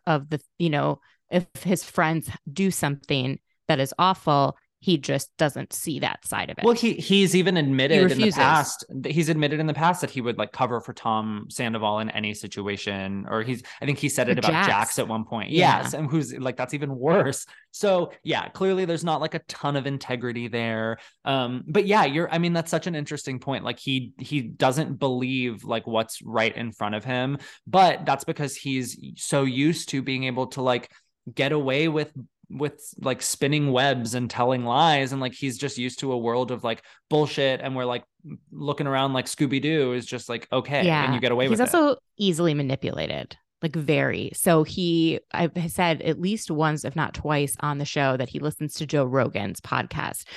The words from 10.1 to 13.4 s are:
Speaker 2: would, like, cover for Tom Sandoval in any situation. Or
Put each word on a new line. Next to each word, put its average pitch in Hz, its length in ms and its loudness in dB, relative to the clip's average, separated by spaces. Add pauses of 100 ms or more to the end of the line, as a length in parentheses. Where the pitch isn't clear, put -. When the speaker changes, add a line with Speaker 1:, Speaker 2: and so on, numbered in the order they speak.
Speaker 2:
would, 113 160 -2
like, 107 160 -4
cover 123 260 0
for 110 140 -12
Tom 110 560 -2
Sandoval 107 500 -2
in 110 100 -4
any 104 240 -4
situation. 98 960 -6
Or 110 140 -2